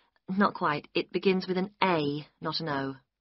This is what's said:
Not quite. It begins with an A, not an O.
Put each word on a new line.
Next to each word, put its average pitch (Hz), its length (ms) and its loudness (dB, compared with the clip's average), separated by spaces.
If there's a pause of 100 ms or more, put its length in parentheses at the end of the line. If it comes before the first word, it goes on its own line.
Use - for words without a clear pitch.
(280)
Not 190 260 2
quite. 151 400 -2
It - 200 -2
begins 185 340 2
with 185 100 0
an 185 140 -2 (100)
A, 151 460 2 (140)
not 160 180 -4
an 165 80 -6
O. 135 280 -4 (260)